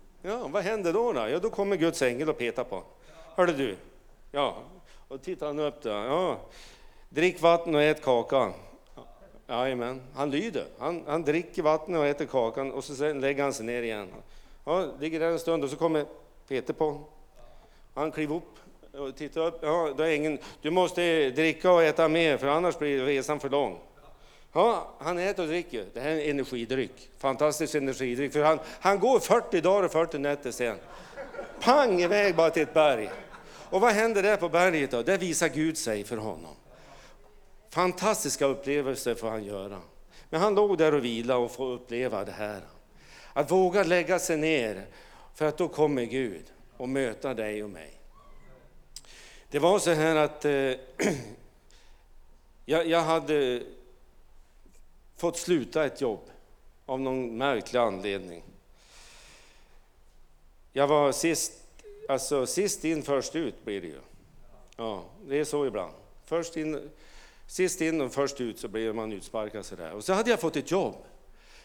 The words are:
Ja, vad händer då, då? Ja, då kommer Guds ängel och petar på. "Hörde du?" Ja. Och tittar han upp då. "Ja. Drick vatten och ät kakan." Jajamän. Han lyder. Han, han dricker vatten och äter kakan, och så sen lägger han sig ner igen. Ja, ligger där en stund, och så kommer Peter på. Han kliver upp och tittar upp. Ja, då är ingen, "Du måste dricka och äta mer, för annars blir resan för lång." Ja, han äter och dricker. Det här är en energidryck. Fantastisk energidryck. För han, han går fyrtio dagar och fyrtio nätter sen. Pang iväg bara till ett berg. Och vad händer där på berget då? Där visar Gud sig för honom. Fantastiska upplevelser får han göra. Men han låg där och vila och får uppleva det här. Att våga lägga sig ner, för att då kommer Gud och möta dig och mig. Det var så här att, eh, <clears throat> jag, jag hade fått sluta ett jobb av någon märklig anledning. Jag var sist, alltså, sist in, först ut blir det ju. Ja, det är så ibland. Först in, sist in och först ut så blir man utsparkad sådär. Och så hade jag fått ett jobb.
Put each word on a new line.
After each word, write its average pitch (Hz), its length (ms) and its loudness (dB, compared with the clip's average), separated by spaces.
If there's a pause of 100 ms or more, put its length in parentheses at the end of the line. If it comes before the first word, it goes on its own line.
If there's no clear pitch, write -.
(220)
Ja, 214 260 -6
vad 180 160 -2
händer 190 300 -2
då, 233 200 0
då? 113 160 -2
Ja, 156 100 -2
då 208 100 -2
kommer 202 260 -2
Guds 160 260 0
ängel 131 280 0
och 147 80 -2
petar 120 260 -4
på. 95 200 -8 (520)
"Hörde 180 180 4
du?" 131 220 -2 (560)
Ja. 131 260 -2 (500)
Och 135 140 -14
tittar 170 260 -8
han 147 120 -4
upp 147 220 -4
då. 117 80 -6
"Ja. 123 500 -2 (680)
Drick 165 320 0
vatten 170 340 4
och 147 60 4
ät 151 200 4
kakan." 120 520 2 (920)
Jajamän. 127 540 -4 (140)
Han 139 160 -4
lyder. 180 340 -4 (140)
Han, 156 280 -6
han 160 160 -2
dricker 170 380 -2
vatten 160 340 0
och 151 100 2
äter 143 200 -2
kakan, 127 460 -2
och 127 120 -8
så 147 120 -12
sen 143 260 -2
lägger 139 220 0
han 139 100 0
sig 113 120 -8
ner 120 180 -4
igen. 107 240 -6 (580)
Ja, 170 220 0 (120)
ligger 160 200 -4
där 165 80 0
en 165 120 0
stund, 165 240 0
och 139 60 -2
så 147 60 -6
kommer 156 300 0 (420)
Peter 135 260 -2
på. 147 280 -2 (920)
Han 147 180 -2
kliver 156 240 -4
upp - 240 -12 (340)
och 139 220 -10
tittar 151 260 -6
upp. 165 200 -2
Ja, 156 360 0
då 156 60 2
är 165 80 2
ingen, 151 280 0 (220)
"Du 147 80 -4
måste 170 600 2
dricka 160 420 2
och 170 120 8
äta 160 240 6
mer, 156 300 4
för 131 100 -2
annars 160 300 2
blir 139 280 0
resan 143 340 0
för 139 100 -6
lång." 127 300 0 (760)
Ja, 190 320 4 (120)
han 170 200 -2
äter 190 240 -2
och 156 60 -2
dricker. 160 440 -4
Det 117 60 -10
här 135 100 -4
är 156 120 0
en 147 80 -2
energidryck. 127 880 -4
Fantastisk 147 580 0
energidryck. 131 580 -2
För 147 100 2
han, 156 160 6 (200)
han 196 200 4
går 233 200 6
fyrtio 220 420 2
dagar 190 220 4
och 170 80 0
fyrtio 160 260 0
nätter 143 340 -2
sen. 117 260 -2 (840)
Pang 240 400 6
iväg 190 340 4
bara 165 140 6
till 160 140 2
ett 147 100 -2
berg. 131 360 4 (600)
Och 190 120 2
vad 233 100 8
händer 214 320 4
där 202 140 4
på 170 120 -2
berget 165 420 2
då? 120 100 0
Där 175 160 2
visar 165 320 0
Gud 156 280 0
sig 107 260 -4
för 113 140 -8
honom. 82 380 -8 (1120)
Fantastiska 180 760 0
upplevelser 135 720 -2
får 113 140 -6
han 110 140 -6
göra. 98 380 -10 (480)
Men 160 120 -2
han 202 140 4
låg 202 220 4
där 156 160 6
och 139 120 2
vila 120 320 0
och 120 140 0
får 127 200 -4
uppleva 120 540 -4
det 104 60 -10
här. 104 300 -8 (720)
Att 143 180 -2
våga 190 320 4
lägga 175 360 2
sig 165 180 -2
ner, 120 480 0 (500)
för 156 100 -2
att 151 120 -2
då 180 100 0
kommer 147 360 2
Gud 110 400 -4 (340)
och 127 120 -8
möta 131 440 -2
dig 107 300 -6
och 104 60 -12
mig. 80 220 -16 (1600)
Det 143 100 -2
var 180 200 6
så - 120 2
här 160 240 4
att, 151 300 2
eh, 147 60 4
<clears throat> 135 600 0 (1500)
jag, 165 220 2
jag 165 140 4
hade 147 600 0 (1600)
fått 170 140 -2
sluta 156 480 0
ett - 160 -6
jobb 110 180 0 (640)
av 131 140 -4
någon 131 380 -4
märklig 123 420 0
anledning. 95 640 -2 (2250)
Jag 139 160 4
var 147 240 6
sist, 156 420 0 (560)
alltså, 135 360 0
sist 180 400 -2
in, 156 180 -2
först 139 320 -2
ut 156 300 -6
blir 98 160 -6
det 85 60 -12
ju. 69 140 -14 (760)
Ja, 95 260 -8 (240)
det 139 120 -2
är 151 40 0
så 147 220 -2
ibland. 98 280 -6 (320)
Först 165 320 -6
in, 151 320 -6 (580)
sist 180 340 -2
in 160 200 0
och 123 120 -4
först 139 280 -2
ut 113 180 -4
så 117 80 -8
blir 110 260 -4
man 110 180 -6
utsparkad 104 540 -8
sådär. 85 280 -12
Och 104 100 -10
så 190 100 0
hade 220 160 2
jag 220 100 2
fått 156 160 -2
ett 139 160 -4
jobb. 160 240 0 (680)